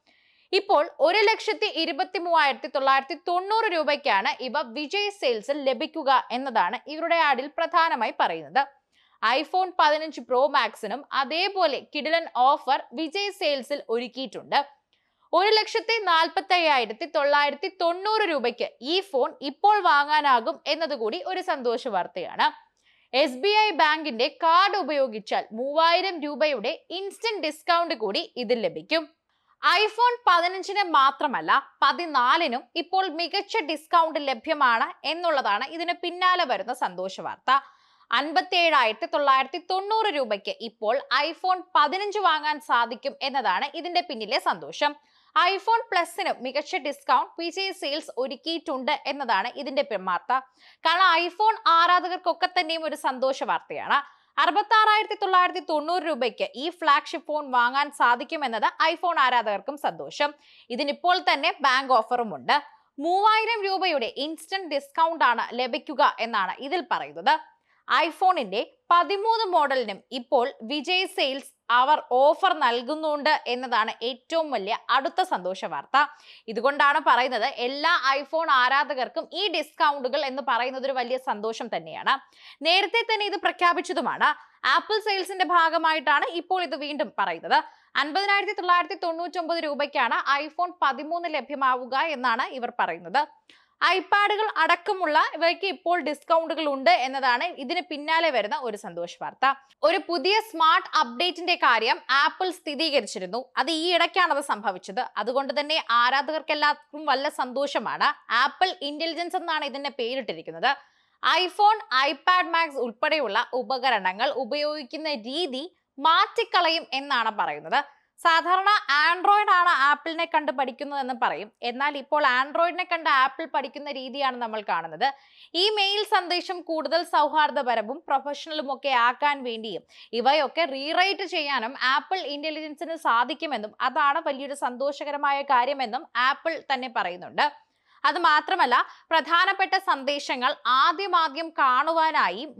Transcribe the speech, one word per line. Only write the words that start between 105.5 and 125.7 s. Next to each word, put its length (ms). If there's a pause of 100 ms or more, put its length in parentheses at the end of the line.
തന്നെ 180 (220)
ആരാധകർക്ക് 580
എല്ലാവർക്കും 540
വല്ല 180 (120)
സന്തോഷമാണ്. 680 (340)
ആപ്പിൾ 280 (180)
ഇന്റലിജൻസ് 520
എന്നാണ് 300
ഇതിനെ 280
പേരിട്ടിരിക്കുന്നത്. 720 (720)
iPhone, 360 (300)
iPad 460
Max 160 (160)
ഉൾപ്പെടെയുള്ള 520 (220)
ഉപകരണങ്ങൾ 680 (140)
ഉപയോഗിക്കുന്ന 680 (160)
രീതി 340 (440)
മാറ്റിക്കളയും 800 (140)
എന്നാണ് 320 (100)
പറയുന്നത്. 380 (440)
സാധാരണ 460 (360)
Android 500
ആണ് 160 (160)
ആപ്പിളിനെ 360 (100)
കണ്ട് 240
പഠിക്കുന്നതെന്ന് 640
പറയും. 260 (220)
എന്നാൽ 220 (100)
ഇപ്പോൾ 200 (160)
Android-ിനെ 540
കണ്ട് 180 (120)
ആപ്പിൾ 220 (100)
പഠിക്കുന്ന 340 (100)
രീതിയാണ് 460
നമ്മൾ 160 (100)
കാണുന്നത്. 360 (560)
ഈ 20 (140)